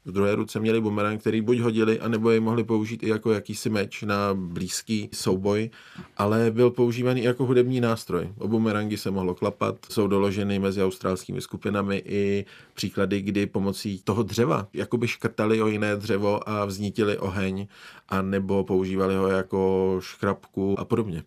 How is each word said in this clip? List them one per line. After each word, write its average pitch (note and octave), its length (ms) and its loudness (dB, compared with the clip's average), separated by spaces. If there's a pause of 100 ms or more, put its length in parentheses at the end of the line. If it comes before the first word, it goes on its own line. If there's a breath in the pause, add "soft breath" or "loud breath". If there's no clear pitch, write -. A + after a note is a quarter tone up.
v - 80 -10
druhé G2 220 2
ruce A2+ 260 -4
měli A2 200 2
bumerang, G#2 400 0
který A2 200 0
buď A#2 180 2
hodili, A2 420 2
anebo A2+ 300 2
jej A2+ 100 6
mohli A2+ 240 2
použít A2 380 -2
i A2+ 60 -2
jako A2 240 2
jakýsi G#2 380 -2
meč G#2 320 -2
na G2+ 320 2
blízký F#2+ 800 -4
souboj, G2+ 580 0 (460 loud breath)
ale A2+ 340 2
byl A#2+ 200 6
používaný B2 500 2
i A2 40 -2
jako B2 220 2
hudební B2 340 4
nástroj. G2 580 0
O - 100 -4
bumerangy G#2+ 480 0
se G2 140 -4
mohlo F#2 240 -2
klapat, G#2+ 420 -2 (140)
jsou G#2 160 2
doloženy G2+ 520 2
mezi G2 260 0
australskými F#2+ 560 -4
skupinami G2 640 -2
i G2+ 380 0 (300 loud breath)
příklady, G2 480 -2
kdy G2+ 240 0
pomocí G2 580 -4
toho A2 180 0
dřeva A2 500 0
jakoby A#2 360 -2
škrtali A2 540 0
o A2 60 2
jiné G#2 280 0
dřevo G#2 520 -2
a G#2 160 0
vznítili G2+ 540 -2
oheň, F#2+ 480 -4 (420 loud breath)
anebo G2 560 0
používali F#2+ 520 2
ho F#2+ 120 2
jako F#2+ 720 2
škrabku G2 800 -2
a E2+ 40 -6
podobně. G#2+ 420 -2